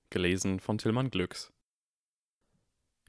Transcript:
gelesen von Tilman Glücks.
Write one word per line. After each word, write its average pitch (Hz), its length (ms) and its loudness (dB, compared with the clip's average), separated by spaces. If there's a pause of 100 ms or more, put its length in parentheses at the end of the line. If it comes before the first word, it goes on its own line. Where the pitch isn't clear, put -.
(120)
gelesen 92 480 2
von 107 180 -2
Tilman 123 320 0
Glücks. - 420 -4 (1600)